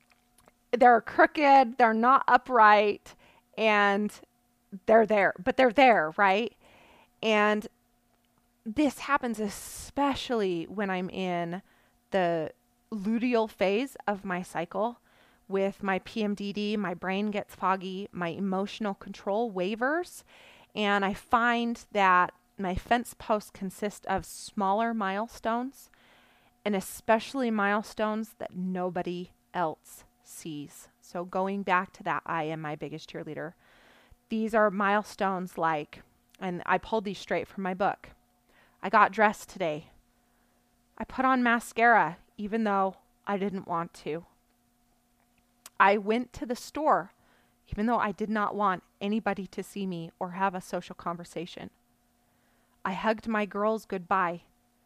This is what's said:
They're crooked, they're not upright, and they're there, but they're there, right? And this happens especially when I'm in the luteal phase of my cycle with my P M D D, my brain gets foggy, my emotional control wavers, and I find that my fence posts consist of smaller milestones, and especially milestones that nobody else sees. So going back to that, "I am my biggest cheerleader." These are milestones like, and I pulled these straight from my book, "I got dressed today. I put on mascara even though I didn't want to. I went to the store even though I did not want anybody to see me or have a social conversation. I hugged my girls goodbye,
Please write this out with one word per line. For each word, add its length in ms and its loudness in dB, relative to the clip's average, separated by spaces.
They're 300 6
crooked, 760 4
they're 160 4
not 340 4
upright, 880 6
and 540 2
they're 200 8
there, 280 4
but 140 -2
they're 160 4
there, 420 6
right? 400 2
And 460 2
this 340 0
happens 400 -2
especially 1300 -4
when 240 -4
I'm 200 -4
in 520 -4
the 400 0
luteal 580 0
phase 480 -2
of 160 -4
my 180 -6
cycle 580 -6
with 380 -2
my 160 -2
P 240 -6
M 120 -2
D 180 -8
D, 240 -2
my 160 -4
brain 360 -4
gets 240 -6
foggy, 580 -4
my 180 -4
emotional 640 -4
control 580 -4
wavers, 720 -4
and 300 0
I 100 -2
find 800 -2
that 400 4
my 180 -4
fence 380 -2
posts 380 -4
consist 560 -10
of 180 -2
smaller 680 -2
milestones, 960 -6
and 120 0
especially 760 -2
milestones 880 -2
that 160 -12
nobody 760 -6
else 520 -6
sees. 640 -14
So 240 -10
going 360 -4
back 320 2
to 100 -20
that, 220 -4
"I 180 -4
am 180 -6
my 160 -8
biggest 340 -12
cheerleader." 420 -10
These 260 -2
are 160 4
milestones 880 -2
like, 460 -2
and 260 -6
I 120 2
pulled 260 -4
these 160 -8
straight 300 -6
from 140 -10
my 100 -4
book, 380 -4
"I 80 -4
got 220 6
dressed 380 2
today. 420 -6
I 60 -10
put 220 -2
on 180 4
mascara 760 4
even 260 -2
though 320 0
I 100 -2
didn't 300 -6
want 260 -4
to. 200 -6
I 180 6
went 360 -2
to 120 -12
the 100 -6
store 560 0
even 200 -4
though 100 0
I 140 -2
did 180 -6
not 260 -2
want 280 -2
anybody 460 -4
to 160 -10
see 220 -10
me 340 -8
or 120 -8
have 240 -2
a 60 -8
social 340 -10
conversation. 760 -10
I 80 -4
hugged 340 -2
my 180 0
girls 400 -2
goodbye, 580 -2